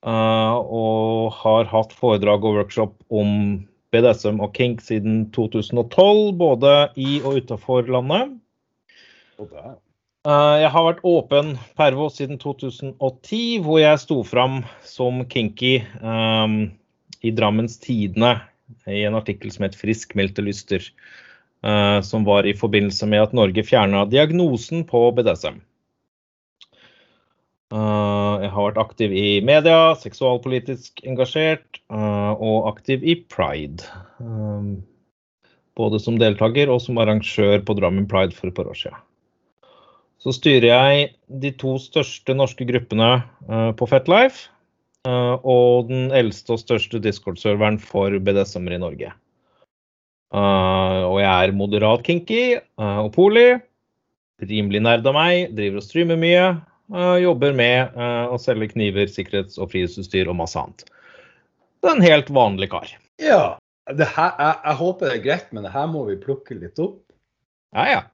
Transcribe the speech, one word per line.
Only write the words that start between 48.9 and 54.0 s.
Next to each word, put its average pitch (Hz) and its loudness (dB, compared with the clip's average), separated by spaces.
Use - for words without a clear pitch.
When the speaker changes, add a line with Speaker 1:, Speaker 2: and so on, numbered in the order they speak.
Speaker 1:
Eh, 95 2
og 92 0
jeg 98 2
er 95 2
moderat 104 0
kinky, 220 -2
eh, 104 -6
og 107 -6
poli, 220 6